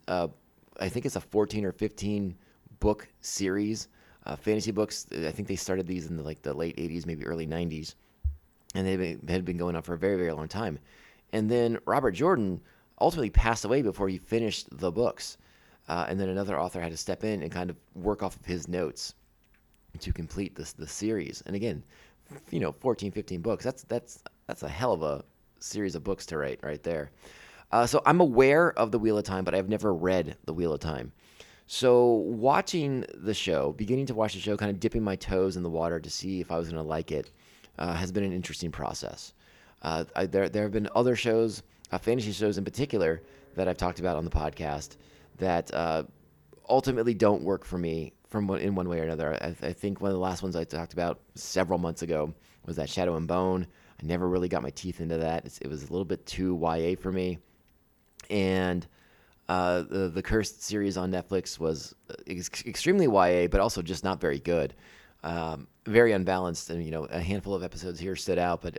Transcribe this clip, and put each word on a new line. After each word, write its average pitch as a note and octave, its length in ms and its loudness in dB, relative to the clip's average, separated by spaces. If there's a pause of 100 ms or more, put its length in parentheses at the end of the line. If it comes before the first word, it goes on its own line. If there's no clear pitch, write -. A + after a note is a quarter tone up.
uh, F2 220 0 (500)
I F#2+ 100 -2
think A#2+ 160 -4
it's C#3 120 -2
a F#2 40 -4
fourteen G#2 440 0
or F#2 80 -2
fifteen G2+ 640 -4 (420)
book G#2+ 300 0 (120)
series, G#2 680 -2 (380)
uh, - 100 -6
fantasy G#2+ 340 0
books. G#2+ 420 -2
I D#2+ 200 -4
think G2+ 160 -8
they G2 80 -2
started F#2 320 -2
these F2+ 180 -4
in E2+ 100 -6
the, D#2 60 -6
like, D2+ 200 -8
the C#2+ 120 -4
late E2 240 -4
eighties, E2 260 -4
maybe E2 220 -6
early E2 200 -4
nineties. D#2+ 500 -4 (800)
And F#2+ 100 0
they F#2 320 0 (140)
had F2+ 120 2
been F2 120 -2
going F2 180 0
on E2 80 -4
for F2 120 -6
a E2 40 -4
very, F#2+ 180 2
very F2 160 2
long D#2 140 -6
time. F#2+ 320 -4 (540)
And A2 180 2
then A#2 340 4
Robert B2 280 2
Jordan G#2+ 480 2 (400)
ultimately D3+ 300 2
passed - 340 6
away B2 180 4
before G2 260 0
he F#2+ 100 -2
finished A2+ 520 -2
the E2+ 200 -2
books. - 460 0 (520)
Uh, E2 200 0
and F#2 120 -2
then G2 80 0
another F#2+ 320 0
author F2+ 200 -2
had E2+ 100 -4
to E2 60 -8
step - 280 -4
in G#2 180 -2
and D#2+ 80 -6
kind F2+ 200 -4
of E2+ 60 -8 (180)
work G2 280 -2
off F#2 140 -6
of - 80 -20
his F2 240 -6
notes F2 460 -4 (840)
to - 120 -4
complete E2+ 420 -6
this, - 180 -12
the D#2 140 -14
series. G2 600 -4
And F#2+ 100 -6
again, G#2 260 -4 (680)
you E3+ 100 -2
know, E2 120 -2
fourteen, G#2 380 -2
fifteen F#2 300 -6
books, G2 240 -2
that's, B2+ 200 -6
that's, - 380 -6 (240)
that's - 160 -10
a C#2+ 60 -6
hell G#2 240 0
of E2 100 0
a C#2+ 220 -2 (360)
series G2 340 -4
of D#2 100 -8
books F#2+ 220 -4
to E2 100 -6
write C#2 260 -4
right D2 200 -6
there. D#2 280 -4 (600)
Uh, A#2+ 140 6
so C#3 180 2
I'm E3 160 8
aware C#3+ 580 6
of A2 120 4
The A2+ 80 2
Wheel G#2+ 200 4
of G2+ 60 0
Time, F#2+ 200 -2
but F2 100 0
I've F#2+ 140 2
never G#2 260 2
read E2+ 500 2
The D#2+ 80 -4
Wheel E2 200 0
of C#2+ 80 -2
Time. C#2 320 -6 (540)
So B2 480 8
watching C3 880 2 (100)
the F#2+ 200 -2
show, D2+ 380 2
beginning A#2 340 0
to B2+ 80 -4
watch G#2+ 200 0
the F#2+ 60 -10
show, G#2 160 -2
kinda G#2 160 0
dipping A2 300 0
my G2 140 0
toes F#2 400 2
in F2+ 60 -4
the F2 80 -2
water E2 300 0
to D#2 100 -10
see F#2+ 300 -4
if E2 100 -6
I E2+ 80 0
was E2+ 100 -2
gonna D#2+ 140 -4
like D#2+ 300 -4
it, D2+ 180 -4 (480)
uh, E2+ 160 -2
has F2+ 180 -2
been G2+ 120 0
an F#2+ 80 -2
interesting F2 380 -6
process. - 640 -8 (480)
Uh, D#2+ 220 0 (120)
I, F#2 100 0
there, G2 220 2
there G#2 160 0
have G#2 80 -2
been G#2+ 220 0
other A#2+ 220 4
shows, A2+ 460 2 (300)
uh, F2+ 60 -2
fantasy A2 340 0
shows G2+ 260 0
in G2 60 -2
particular, F2+ 580 0 (320)
that F#2 140 0
I've F2 80 2
talked F2 240 -2
about F2 160 0
on D#2 80 -2
the E2+ 60 -4
podcast D2+ 680 -4 (420)
that, F2 340 0
uh, D#2+ 320 0 (640)
ultimately B2 460 4
don't G#2 280 4
work F#2 220 0
for F#2 140 -4
me E2 340 -2 (160)
from G#2+ 180 -2
one, F#2+ 140 0
in G2 140 0
one F2+ 140 -2
way E2+ 120 -2
or D#2+ 40 -2
another. D#2+ 360 -2
I, D#2+ 260 -6
I E2+ 60 -2
think G2 280 -4
one G2 100 0
of F#2+ 40 2
the F#2 60 0
last F#2 220 -2
ones F#2 120 -2
I E2 100 -2
talked E2 280 -6
about E2+ 280 -2 (140)
several F#2 440 0
months E2+ 240 -2
ago E2 320 0 (320)
was E2+ 100 -6
that D2 140 -2
Shadow F2+ 260 0
and E2 100 -2
Bone. F#2 400 2 (340)
I D2 60 -8
never F2 220 0
really F2+ 200 2
got F2 140 0
my C2+ 80 -6
teeth - 300 -8
into E2 160 -2
that. D#2+ 300 -2
It's, - 120 -16
it - 100 -8
was D2 140 -8
a C#2+ 100 -12
little F#2 120 0
bit F2 220 -4
too F#2 280 -2
Y E2 220 0
A E2 180 0
for F#2+ 160 -6
me. F#2 280 -2 (920)
And, F#2 560 2 (600)
uh, F2+ 340 2
the, F#2+ 260 -2
the F2 140 -4
Cursed A2 400 0
series G2+ 340 0
on F#2 140 -2
Netflix F2+ 480 -2
was, D#2+ 360 -4 (160)
uh, - 40 -14 (120)
ex-, - 400 -8
extremely E3+ 420 2
Y G2 200 6
A, F2+ 180 6
but F#2+ 140 4
also G2+ 200 0
just E2+ 240 -4
not F#2+ 160 -2
very D2 180 0
good. D#2 360 0 (500)
Um, D#2+ 420 -4 (200)
very A2+ 260 8
unbalanced, F#2 580 0
and, E2+ 140 -4
you D#2 60 -6
know, D#2 160 -4
a - 120 -6
handful F#2+ 360 -2
of F2+ 80 -2
episodes F2 360 -8
here F2+ 160 -4
stood F2 240 -2
out, F2 220 2
but E2+ 180 -8